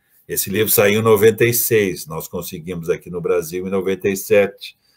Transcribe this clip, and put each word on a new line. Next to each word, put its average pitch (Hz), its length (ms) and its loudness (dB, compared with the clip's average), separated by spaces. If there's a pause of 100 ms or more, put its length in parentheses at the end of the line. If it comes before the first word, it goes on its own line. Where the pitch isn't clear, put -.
(280)
esse - 200 -6
livro 104 220 -2
saiu 104 300 2
em - 20 -4
noventa 110 420 6
e 117 80 2
seis, 101 540 0
nós 78 220 -10
conseguimos 85 600 -10
aqui 85 220 -4
no 87 100 -8
Brasil 90 460 -2
em 92 40 -6
noventa 95 380 -2
e 98 80 0
sete. - 640 0 (180)